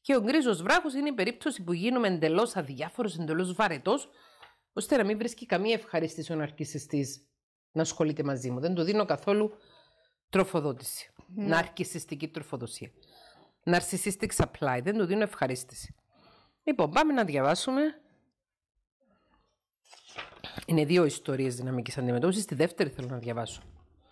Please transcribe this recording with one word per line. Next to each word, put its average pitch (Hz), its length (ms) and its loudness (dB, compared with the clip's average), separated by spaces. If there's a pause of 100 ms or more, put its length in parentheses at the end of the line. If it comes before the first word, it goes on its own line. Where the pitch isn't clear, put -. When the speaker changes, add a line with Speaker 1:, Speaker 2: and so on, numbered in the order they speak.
Speaker 1:
Και 277 160 4
ο 240 60 6
γκρίζος 240 400 4
βράχος 254 320 2
είναι 285 140 0
η 285 40 -2
περίπτωση 240 500 -2
που 170 100 -2
γίνομαι 226 360 2
εντελώς 180 480 2
αδιάφορος, 160 600 -6
εντελώς 170 360 -2
βαρετός, 190 540 0 (640)
ώστε - 240 2
να 226 80 6
μην 208 140 0
βρίσκει 233 280 -6
καμία 214 280 2
ευχαρίστηση 160 580 -2
ο 160 40 -2
ναρκισσιστής 147 920 -4 (460)
να 156 100 0
ασχολείται 151 400 0
μαζί 131 280 -2
μου. 123 100 -4
Δεν 175 140 0
του 170 80 0
δίνω 202 220 2
καθόλου 202 460 0 (800)
τροφοδότηση. 165 840 -2 (220)
Speaker 2:
Ναι. 202 120 -6
Speaker 1:
Ναρκισσιστική 160 840 -2
τροφοδοσία. 135 600 -10 (760)
Narcissistic 185 720 0
supply. 127 460 0
Δεν 202 160 -2
του 208 60 2
δίνω 196 180 2
ευχαρίστηση. - 720 -4 (680)
Λοιπόν, 196 260 2
πάμε 294 220 4
να 247 120 4
διαβάσουμε. 165 580 2 (2750)
Είναι 156 180 4
δύο 175 200 6
ιστορίες 131 520 0
δυναμικής 123 420 -4
αντιμετώπισης. 135 460 2
Τη - 100 -6
δεύτερη 160 360 2
θέλω 127 180 -10
να 127 100 -6
διαβάσω. 117 440 -6 (500)